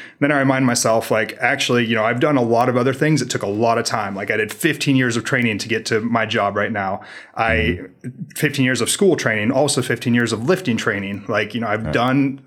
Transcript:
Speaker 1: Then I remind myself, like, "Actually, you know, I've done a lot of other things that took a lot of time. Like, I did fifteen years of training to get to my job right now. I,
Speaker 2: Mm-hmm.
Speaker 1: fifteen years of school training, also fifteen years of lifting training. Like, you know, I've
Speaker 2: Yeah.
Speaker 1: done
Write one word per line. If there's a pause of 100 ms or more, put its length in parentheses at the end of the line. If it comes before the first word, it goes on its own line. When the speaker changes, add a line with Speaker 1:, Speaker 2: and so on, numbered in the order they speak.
(180)
Speaker 1:
Then
I
remind
myself,
like,
"Actually,
you
know,
I've
done
a
lot
of
other
things
that
took
a
lot
of
time.
Like,
I
did
fifteen
years
of
training
to
get
to
my
job
right
now. (340)
I,
Speaker 2:
Mm-hmm. (260)
Speaker 1:
fifteen
years
of
school
training,
also
fifteen
years
of
lifting
training.
Like,
you
know,
I've
Speaker 2:
Yeah.
Speaker 1:
done